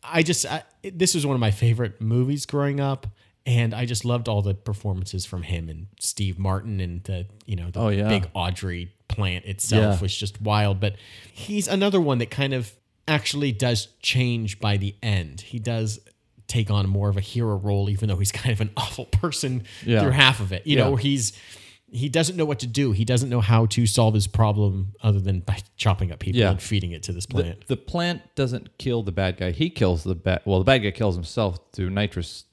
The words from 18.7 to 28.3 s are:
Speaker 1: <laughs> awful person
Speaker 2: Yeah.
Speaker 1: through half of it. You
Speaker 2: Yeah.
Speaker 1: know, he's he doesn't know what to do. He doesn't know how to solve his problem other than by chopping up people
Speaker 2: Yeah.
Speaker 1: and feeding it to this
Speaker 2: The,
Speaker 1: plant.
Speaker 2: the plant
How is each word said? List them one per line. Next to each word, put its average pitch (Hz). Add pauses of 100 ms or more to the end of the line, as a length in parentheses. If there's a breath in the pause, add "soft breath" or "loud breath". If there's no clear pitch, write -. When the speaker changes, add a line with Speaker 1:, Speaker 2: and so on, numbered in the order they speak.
Speaker 1:
<laughs> -
awful 120
person 127 (220 loud breath)
Speaker 2:
Yeah. 113
Speaker 1:
through -
half 131
of 95
it. 90
You 143
Speaker 2:
Yeah. 120
Speaker 1:
know, 139
he's 123 (600 loud breath)
he 127
doesn't 165
know 165
what 147
to 131
do. 123
He 101
doesn't 127
know 120
how 113
to 120
solve 110
his 101
problem 101 (100)
other 101
than 95
by 101 (180)
chopping 95
up -
people 95
Speaker 2:
Yeah. 98
Speaker 1:
and 90
feeding 90
it 82
to 92
this 90
Speaker 2:
The, 127
Speaker 1:
plant. 85
Speaker 2:
the 135
plant 175 (120)